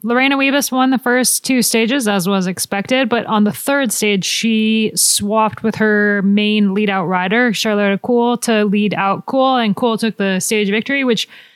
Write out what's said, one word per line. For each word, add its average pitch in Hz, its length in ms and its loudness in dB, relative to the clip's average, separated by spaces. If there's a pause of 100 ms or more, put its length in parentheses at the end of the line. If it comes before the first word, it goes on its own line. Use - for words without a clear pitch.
Lorena 254 340 0
Wiebes 269 360 0
won 262 180 2
the 262 80 2
first 247 480 0
two 262 160 2
stages, 226 460 0
as 196 200 0
was 190 200 0
expected. 202 600 -2
But 233 200 -2
on 208 160 2
the 208 80 2
third 277 400 -2
stage, 202 340 0
she 220 720 0
swapped 208 640 0
with 220 140 -2
her 208 480 2
main 208 500 2
lead-out 196 320 -2
rider, 190 480 0
Charlotte 208 480 0
Kool, 240 380 0
to 214 260 0
lead 208 300 0
out 196 320 -2
Kool. 262 300 2
And 220 180 0
Kool 226 240 -2
took 226 180 -4
the 190 220 -2
stage 214 300 -2
victory, 269 340 -2
which 240 260 -2 (260)